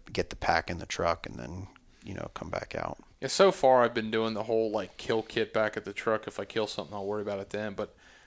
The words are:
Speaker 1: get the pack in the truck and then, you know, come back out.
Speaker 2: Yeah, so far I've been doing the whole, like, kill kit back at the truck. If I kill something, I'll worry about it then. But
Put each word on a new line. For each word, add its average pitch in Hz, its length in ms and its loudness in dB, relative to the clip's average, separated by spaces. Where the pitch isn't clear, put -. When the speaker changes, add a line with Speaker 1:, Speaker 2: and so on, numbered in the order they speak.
Speaker 1:
get - 180 -2
the - 60 -10
pack 82 340 0
in 85 80 -4
the - 80 -10
truck 85 400 0
and - 100 -10
then, 85 320 -10
you 95 100 -12
know, - 200 -10
come - 160 -10
back - 260 -6
out. 50 220 -6
Speaker 2:
Yeah, 135 80 -4
so 190 220 6
far 131 320 6
I've 117 120 4
been 110 160 -2
doing 113 240 2
the 104 100 -2
whole, 113 260 2
like, 104 260 -4
kill 110 260 0
kit - 300 -2
back 107 240 2
at 104 80 -6
the 101 80 -8
truck. - 340 0
If - 120 -8
I 101 60 -6
kill 107 220 -2
something, 98 280 -6
I'll 98 120 -6
worry 104 160 -2
about 101 180 -4
it 98 100 -10
then. 104 240 -4
But 104 200 -6